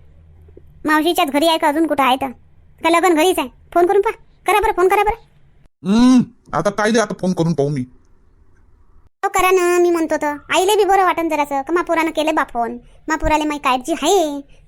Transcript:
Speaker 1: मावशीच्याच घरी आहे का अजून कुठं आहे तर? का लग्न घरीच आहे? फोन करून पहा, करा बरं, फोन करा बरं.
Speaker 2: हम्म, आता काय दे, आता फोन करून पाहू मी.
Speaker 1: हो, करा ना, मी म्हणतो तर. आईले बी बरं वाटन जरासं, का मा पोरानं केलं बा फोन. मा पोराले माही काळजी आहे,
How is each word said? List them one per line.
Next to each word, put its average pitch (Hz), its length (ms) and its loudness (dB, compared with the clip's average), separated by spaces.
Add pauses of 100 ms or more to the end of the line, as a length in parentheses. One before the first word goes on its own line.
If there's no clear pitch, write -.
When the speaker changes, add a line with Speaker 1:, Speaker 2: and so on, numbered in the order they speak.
(840)
Speaker 1:
मावशीच्याच 311 460 0
घरी 285 160 0
आहे 320 120 2
का 311 100 0
अजून 311 180 0
कुठं 285 160 -2
आहे 254 140 2
तर? 269 140 -8 (540)
का 320 60 2
लग्न 339 240 2
घरीच 339 240 2
आहे? 269 100 -6 (260)
फोन 349 120 4
करून 403 140 2
पहा, 415 120 -2 (340)
करा 403 140 2
बरं, 440 120 0
फोन 359 160 2
करा 403 140 4
बरं. 427 200 -2 (680)
Speaker 2:
हम्म, 247 340 4 (300)
आता 180 180 -2
काय 208 200 -2
दे, 233 80 2
आता 226 220 -2
फोन 185 120 -2
करून 170 200 -2
पाहू 143 160 0
मी. 147 160 -4 (1400)
Speaker 1:
हो, 392 40 -2
करा 370 220 0
ना, 349 280 2
मी 349 120 2
म्हणतो 330 260 -2
तर. 294 200 -4 (180)
आईले 381 220 2
बी 403 80 2
बरं 381 200 2
वाटन 330 240 -2
जरासं, 294 340 -4
का 320 100 -6
मा 349 100 0
पोरानं 330 280 -2
केलं 311 240 -2
बा 277 100 0
फोन. 240 340 -6 (300)
मा 311 80 -2
पोराले 302 280 0
माही 294 160 -4
काळजी 262 320 -2
आहे, 311 460 0 (300)